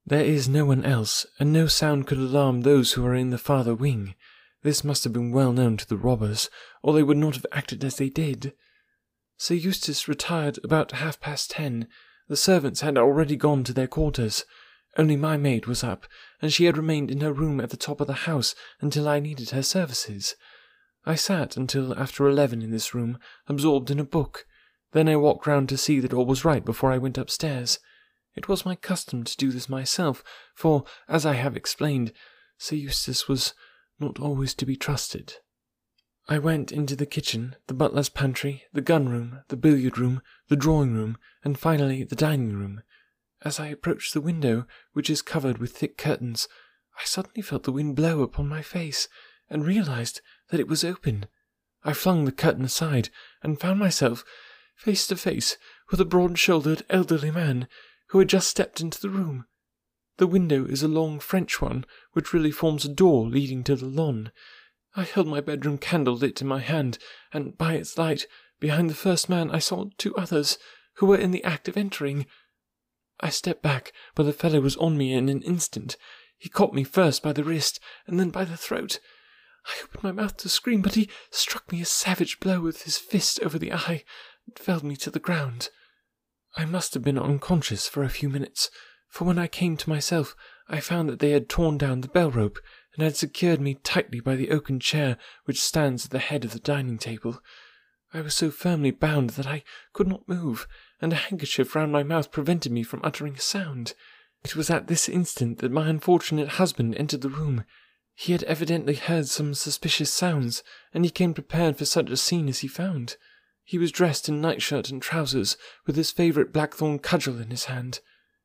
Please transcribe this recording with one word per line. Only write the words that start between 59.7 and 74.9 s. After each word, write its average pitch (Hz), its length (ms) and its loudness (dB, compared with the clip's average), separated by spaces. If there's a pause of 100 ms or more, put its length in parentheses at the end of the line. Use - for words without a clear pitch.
The 185 100 4
window 165 380 4
is 135 180 -4
a 156 40 2
long 156 320 0
French - 420 -2
one, 127 240 -4 (280)
which - 180 -2
really 156 200 4
forms 151 340 0
a 143 40 -4
door 143 380 6
leading 131 380 0
to 143 100 2
the 123 100 -6
lawn. 120 460 -2 (640)
I 185 80 -2
held 175 240 0
my 147 140 -2
bedroom 147 360 -2
candle 135 380 0
lit 127 260 -2
in 135 60 -4
my 135 120 0
hand, 131 380 -2 (360)
and 143 240 -6
by 165 160 0
its - 240 -6
light, 160 280 0 (340)
behind 156 300 2
the 151 60 -6
first 180 320 0
man 175 240 0
I 165 80 0
saw - 260 -4 (120)
two - 180 -4
others, 160 420 0 (380)
who 196 100 2
were 196 120 8
in 185 140 2
the 185 120 -2
act 160 240 -4
of - 80 -6
entering. 143 500 -2 (920)
I 151 100 -2
stepped - 340 -4
back, 143 280 0 (240)
but 156 80 4
the 147 100 2
fellow 156 280 2
was 135 160 2
on 160 200 2